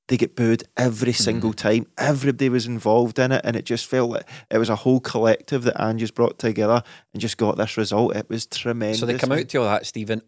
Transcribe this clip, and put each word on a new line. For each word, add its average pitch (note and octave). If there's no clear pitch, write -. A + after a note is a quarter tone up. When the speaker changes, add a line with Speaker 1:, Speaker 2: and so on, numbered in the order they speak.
Speaker 1:
they B2+
get A#2
booed A2+
every A#2+
Speaker 2:
Mm-hmm. -
Speaker 1:
single A2+
time. G#2+
Everybody C3+
was A#2+
involved A#2
in B2+
it, C3
and A2+
it G#2
just A#2
felt B2
like -
it A2
was A2+
a G#2+
whole B2+
collective A#2+
that -
Andrew's A2
brought -
together A2
and -
just A2
got G#2+
this A2
result. G#2+
It G#2
was A2+
tremendous. A2+
Speaker 2:
So A#2+
they A#2+
come B2+
out D#3
to D3
all A#2+
that, G#2
Stephen, A2